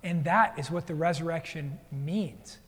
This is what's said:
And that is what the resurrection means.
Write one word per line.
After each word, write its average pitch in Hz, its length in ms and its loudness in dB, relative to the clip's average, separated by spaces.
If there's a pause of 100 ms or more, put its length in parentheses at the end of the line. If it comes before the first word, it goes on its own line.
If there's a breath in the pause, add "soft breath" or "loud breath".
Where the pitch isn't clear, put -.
And 170 220 0
that 190 340 6
is 147 140 -4
what 170 160 -2
the 165 80 -4
resurrection 165 800 -2 (140)
means. 147 640 -4 (100)